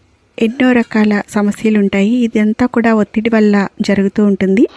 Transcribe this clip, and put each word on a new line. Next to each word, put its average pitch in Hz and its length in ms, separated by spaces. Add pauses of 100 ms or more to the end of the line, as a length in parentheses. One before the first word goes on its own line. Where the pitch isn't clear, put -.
(420)
ఎన్నో 254 300
రకాల 214 580
సమస్యలు 208 500
ఉంటాయి. 196 320 (140)
ఇదంతా 214 400
కూడా 226 280
ఒత్తిడి 214 360
వల్ల 208 380 (140)
జరుగుతూ 196 440
ఉంటుంది. 196 520